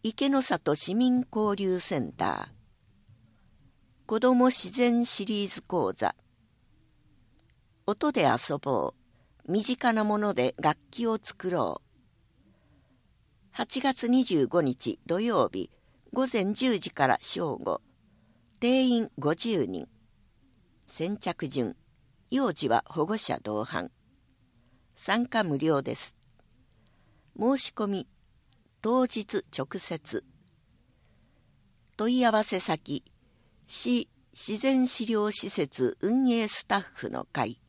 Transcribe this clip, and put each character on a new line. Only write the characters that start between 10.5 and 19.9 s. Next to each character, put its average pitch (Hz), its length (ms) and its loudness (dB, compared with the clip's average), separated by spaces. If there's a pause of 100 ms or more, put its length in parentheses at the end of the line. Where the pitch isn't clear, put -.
楽 156 180 2 (140)
器 233 160 -4
を 220 160 0
作 - 280 -6
ろ 117 300 -2
う。 - 680 -20 (1000)
八 - 280 -4
月 254 300 0
二 254 160 4
十 151 200 4
五 170 160 2
日 - 440 -2
土 175 160 -2
曜 202 260 2
日、 - 220 -6 (420)
午 262 180 0
前 202 220 0
十 240 280 0
時 - 120 -6
か 139 160 0
ら 123 140 2
正 147 340 -4
午。 - 240 -4 (800)
定 254 240 4
員 240 340 2
五 147 180 0
十 202 280 0
人。 92 240 -6 (1000)